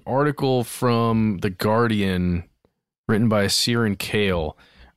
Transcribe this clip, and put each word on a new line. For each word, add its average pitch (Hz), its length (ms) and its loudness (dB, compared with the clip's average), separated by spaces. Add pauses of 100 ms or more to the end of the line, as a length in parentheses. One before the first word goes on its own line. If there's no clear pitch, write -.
article 135 580 0
from 113 760 0
The 107 80 -2
Guardian 95 920 0 (640)
written 110 220 2
by 104 180 2
Ciaran 117 480 0
Kale, 92 640 -2 (400)